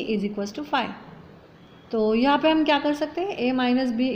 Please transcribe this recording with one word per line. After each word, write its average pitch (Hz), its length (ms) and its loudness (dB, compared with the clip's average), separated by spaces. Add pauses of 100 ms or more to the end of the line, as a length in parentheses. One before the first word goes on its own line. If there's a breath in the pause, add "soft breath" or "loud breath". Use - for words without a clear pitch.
(140)
is 196 100 -2
equals 208 280 -4
to 294 120 -8
five। 220 300 -4 (960)
तो 220 240 2
यहाँ 277 280 4
पे 311 80 4
हम 311 140 4
क्या 294 220 4
कर 294 80 2
सकते 311 260 -4
हैं, 381 180 -4
A 247 200 0
minus 247 400 2
B 254 180 2